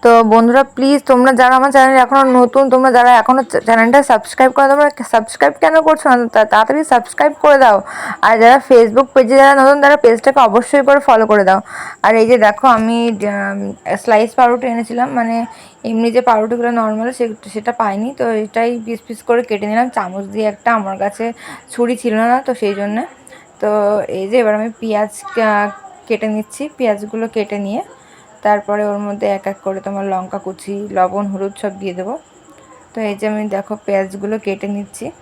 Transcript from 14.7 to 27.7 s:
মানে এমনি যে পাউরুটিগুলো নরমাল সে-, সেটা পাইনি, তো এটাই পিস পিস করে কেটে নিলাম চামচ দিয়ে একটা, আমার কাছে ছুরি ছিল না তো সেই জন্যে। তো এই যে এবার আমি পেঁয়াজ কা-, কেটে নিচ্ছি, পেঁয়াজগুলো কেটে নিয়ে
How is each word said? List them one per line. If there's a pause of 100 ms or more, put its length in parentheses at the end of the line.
মানে (380)
এমনি
যে
পাউরুটিগুলো
নরমাল
সে-,
সেটা
পাইনি,
তো
এটাই
পিস
পিস
করে
কেটে
নিলাম
চামচ
দিয়ে
একটা,
আমার
কাছে (380)
ছুরি
ছিল
না
তো
সেই
জন্যে। (560)
তো
এই
যে
এবার
আমি (100)
পেঁয়াজ (240)
কা-, (360)
কেটে
নিচ্ছি,
পেঁয়াজগুলো
কেটে
নিয়ে (580)